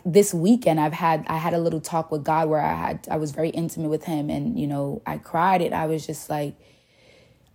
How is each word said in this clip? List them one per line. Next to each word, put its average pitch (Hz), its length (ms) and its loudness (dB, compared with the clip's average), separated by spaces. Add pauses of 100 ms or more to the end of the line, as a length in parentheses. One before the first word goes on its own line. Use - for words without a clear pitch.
this 196 300 6
weekend, 175 460 4
I've 151 140 2
had, 160 340 0
I 160 80 -2
had 165 180 -2
a 170 40 2
little 165 220 0
talk 160 300 -4
with 151 140 -4
God 156 240 2
where 156 120 2
I 156 140 0
had, 165 340 -6
I 160 80 -2
was 151 140 -2
very 160 200 -2
intimate 160 400 -4
with 156 140 -2
him 151 240 -4
and, 147 300 -2
you 147 80 -2
know, 143 400 -4
I 151 120 -6
cried 180 440 2
and - 100 -2
I 160 140 -2
was 156 180 -4
just - 240 -10
like, 147 280 -4 (1000)